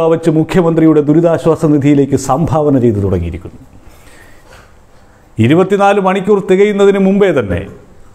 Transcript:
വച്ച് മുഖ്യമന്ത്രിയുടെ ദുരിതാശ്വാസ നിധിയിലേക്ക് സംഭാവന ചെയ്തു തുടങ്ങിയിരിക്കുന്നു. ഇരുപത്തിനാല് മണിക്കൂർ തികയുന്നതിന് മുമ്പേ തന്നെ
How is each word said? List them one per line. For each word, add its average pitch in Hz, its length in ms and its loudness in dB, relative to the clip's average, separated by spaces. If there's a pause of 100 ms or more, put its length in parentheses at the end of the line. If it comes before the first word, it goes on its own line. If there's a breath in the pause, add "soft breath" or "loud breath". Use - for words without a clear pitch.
വച്ച് 165 240 0
മുഖ്യമന്ത്രിയുടെ 160 720 2
ദുരിതാശ്വാസ 160 640 0
നിധിയിലേക്ക് 143 520 0
സംഭാവന 147 640 0
ചെയ്തു 113 200 0
തുടങ്ങിയിരിക്കുന്നു. 90 600 -6 (1800 soft breath)
ഇരുപത്തിനാല് 190 640 2
മണിക്കൂർ 190 380 0 (100)
തികയുന്നതിന് 196 500 2
മുമ്പേ 196 320 2
തന്നെ 98 300 -4 (540)